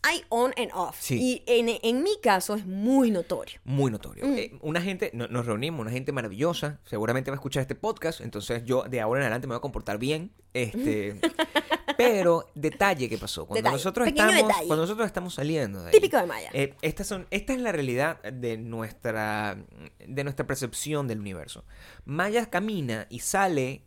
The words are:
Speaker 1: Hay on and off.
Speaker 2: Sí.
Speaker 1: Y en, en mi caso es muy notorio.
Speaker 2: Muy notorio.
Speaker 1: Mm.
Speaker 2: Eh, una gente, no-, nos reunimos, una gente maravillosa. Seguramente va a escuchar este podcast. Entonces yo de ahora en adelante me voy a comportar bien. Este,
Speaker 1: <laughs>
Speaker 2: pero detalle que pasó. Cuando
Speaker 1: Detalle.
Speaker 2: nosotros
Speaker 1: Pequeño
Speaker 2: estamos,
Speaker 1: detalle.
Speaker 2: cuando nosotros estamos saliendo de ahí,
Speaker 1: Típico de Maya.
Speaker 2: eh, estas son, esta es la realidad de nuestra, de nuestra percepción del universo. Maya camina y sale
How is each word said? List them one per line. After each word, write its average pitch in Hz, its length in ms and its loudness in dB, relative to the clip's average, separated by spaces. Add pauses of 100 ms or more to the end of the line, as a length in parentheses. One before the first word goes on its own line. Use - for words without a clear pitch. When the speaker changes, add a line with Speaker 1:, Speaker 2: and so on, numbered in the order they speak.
Speaker 1:
Hay 330 280 2
on 240 280 4
and 247 160 -2
off. 175 280 -2
Speaker 2:
Sí. 127 200 0
Speaker 1:
Y 254 240 0
en, 233 380 4
en 247 200 2
mi 415 200 2
caso 202 320 4
es 208 100 -4
muy 226 460 4
notorio. 170 540 -4
Speaker 2:
Muy 135 260 2
notorio. - 340 -8
Speaker 1:
Mm. 277 120 2
Speaker 2:
Eh, - 140 -4 (100)
una 156 200 -2
gente, 190 320 -4
no-, 117 140 -4
nos 120 180 -4
reunimos, 127 360 -2
una 110 100 -4
gente 131 220 -4
maravillosa. 139 720 -2
Seguramente 120 460 0
va 135 40 -4
a 135 40 -8
escuchar 135 240 -4
este 135 120 -4
podcast. 175 460 -4
Entonces 117 420 -6
yo 127 200 2
de 123 180 -4
ahora 117 180 2
en 139 40 2
adelante 127 240 -2
me 120 80 -4
voy - 20 -2
a 120 40 -4
comportar 107 360 -6
bien. 156 340 -2 (220)
Este, 202 640 -2
Speaker 1:
<laughs> - 800 0
Speaker 2:
pero 190 580 4
detalle 151 540 0
que 107 80 -4
pasó. 82 280 -8
Cuando 147 140 -4
Speaker 1:
Detalle. 220 160 2
Speaker 2:
nosotros 190 320 0
Speaker 1:
Pequeño 220 220 6
Speaker 2:
estamos, 285 180 6
Speaker 1:
detalle. 180 200 2
Speaker 2:
cuando 156 160 2
nosotros 214 240 0
estamos 180 260 -6
saliendo 135 480 -2
de 85 60 -12
ahí, - 40 2
Speaker 1:
Típico 403 260 8
de 190 80 4
Maya. 131 280 -6
Speaker 2:
eh, 139 280 0
estas 160 260 -2
son, - 240 -6
esta 208 220 -2
es 254 60 -2
la 233 120 0
realidad 143 500 0
de 120 360 -6
nuestra, 110 1000 -4 (480)
de 131 180 -4
nuestra 139 240 -4
percepción 139 600 -4
del 110 120 -4
universo. 92 460 -10 (400)
Maya 208 440 -2
camina 165 600 -2
y 117 100 -12
sale 151 680 0